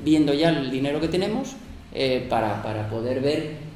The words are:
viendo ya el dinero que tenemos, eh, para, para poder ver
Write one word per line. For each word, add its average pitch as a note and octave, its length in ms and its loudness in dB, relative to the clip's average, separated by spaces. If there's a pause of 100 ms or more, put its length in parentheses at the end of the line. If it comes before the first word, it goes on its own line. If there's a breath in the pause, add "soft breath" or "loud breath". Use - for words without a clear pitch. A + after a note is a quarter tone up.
viendo D3+ 280 6
ya D#3 160 4
el C#3+ 220 0
dinero C#3+ 300 0
que E3 80 0
tenemos, G3+ 420 -2 (420)
eh, C3 360 0
para, G#2+ 340 0
para G#2+ 260 -4
poder A#2+ 320 -2
ver D3+ 360 0 (200)